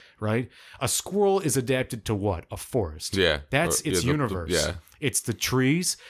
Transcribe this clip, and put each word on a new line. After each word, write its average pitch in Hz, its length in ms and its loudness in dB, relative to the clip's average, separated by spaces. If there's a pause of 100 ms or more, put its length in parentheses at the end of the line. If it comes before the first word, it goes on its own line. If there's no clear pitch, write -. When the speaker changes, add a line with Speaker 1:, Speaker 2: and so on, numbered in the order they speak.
(200)
Speaker 1:
right? 110 300 0 (300)
A 135 80 -2
squirrel 196 520 2
is 143 180 0
adapted 127 480 -2
to 110 100 0
what? 95 360 -2
A 98 60 -6
forest. 82 580 -4
Speaker 2:
Yeah. 82 240 4 (120)
Speaker 1:
That's 151 300 0
Speaker 2:
Or, - 60 -8
Speaker 1:
its - 0 -
Speaker 2:
yeah, - 60 0
the, 90 80 2
the, 120 60 0
Speaker 1:
universe. 107 440 0
Speaker 2:
yeah. 76 220 2 (260)
Speaker 1:
It's - 220 -2
the 120 120 -4
trees, 131 640 0 (120)